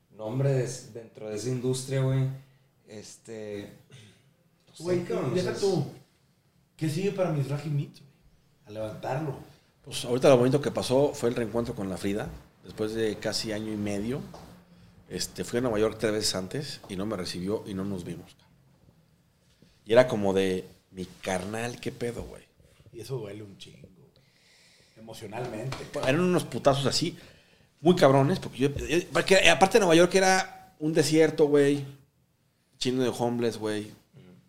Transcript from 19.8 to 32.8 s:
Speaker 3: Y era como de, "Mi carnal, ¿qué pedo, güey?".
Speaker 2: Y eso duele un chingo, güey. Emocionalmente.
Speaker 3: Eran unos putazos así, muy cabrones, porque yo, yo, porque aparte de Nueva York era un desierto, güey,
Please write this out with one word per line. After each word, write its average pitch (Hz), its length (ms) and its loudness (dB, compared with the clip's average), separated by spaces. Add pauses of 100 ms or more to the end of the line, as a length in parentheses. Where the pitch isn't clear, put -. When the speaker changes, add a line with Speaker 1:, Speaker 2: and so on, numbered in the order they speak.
Speaker 3:
Y 104 80 -2
era 127 160 8
como 101 240 0
de, 92 320 2 (280)
"Mi 92 120 -8
carnal, 107 760 -8
¿qué 120 140 -8
pedo, 117 320 -8
güey?". - 180 -18 (480)
Speaker 2:
Y 113 100 -18
eso 123 180 -10
duele 104 240 -12
un 98 160 -20
chingo, - 280 -20 (120)
güey. - 120 -20 (880)
Emocionalmente. 113 800 -10 (260)
Speaker 3:
Eran 135 180 2
unos 180 240 2
putazos 135 420 2
así, - 320 -2 (640)
muy 175 140 8
cabrones, 139 420 6
porque - 200 -12
yo, 139 160 2
yo, 120 220 -2 (160)
porque 170 380 6
aparte 170 240 6
de 233 60 8
Nueva 175 140 4
York 175 200 6
era 190 640 0
un 156 160 -2
desierto, 156 540 4
güey, 143 360 4 (960)